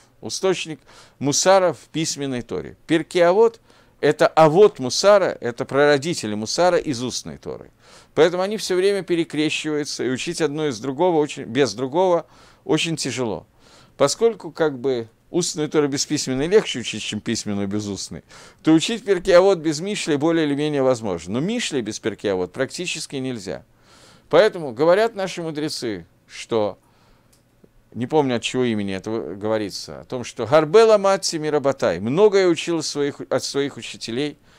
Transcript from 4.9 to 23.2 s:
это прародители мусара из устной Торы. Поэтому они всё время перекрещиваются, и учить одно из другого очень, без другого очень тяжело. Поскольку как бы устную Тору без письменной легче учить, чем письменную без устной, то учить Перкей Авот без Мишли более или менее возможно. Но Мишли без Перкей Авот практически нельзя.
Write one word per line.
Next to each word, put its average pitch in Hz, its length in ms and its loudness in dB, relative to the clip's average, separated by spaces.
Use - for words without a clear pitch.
это 120 240 -6
прародители 143 720 2
мусара 170 420 0
из 123 240 -4
устной 85 360 -8
Торы. - 340 -14
Поэтому 175 300 4
они 208 140 -4
всё 185 180 -4
время 196 280 0
перекрещиваются, 151 1000 -2
и 120 60 -2
учить 160 320 -4
одно 151 260 -2
из 120 140 -4
другого 151 380 0
очень, 143 260 -4
без 120 280 0
другого 156 520 0
очень 156 320 0
тяжело. 117 500 -4
Поскольку 180 560 0
как 156 260 -2
бы 120 300 -4
устную 151 400 -4
Тору 151 180 2
без 135 180 -2
письменной 135 420 -4
легче 190 320 2
учить, 110 220 -8
чем 107 200 -6
письменную 101 460 -4
без 104 200 -4
устной, 95 360 -10
то 320 120 4
учить 220 320 0
Перкей 185 320 4
Авот 185 220 6
без 151 200 -4
Мишли 175 380 -4
более 160 300 2
или 139 80 0
менее 147 260 -2
возможно. 107 540 -2
Но 123 40 -2
Мишли 196 400 -4
без 107 200 -8
Перкей 101 340 -4
Авот 90 180 -4
практически 147 640 -8
нельзя. 107 460 -8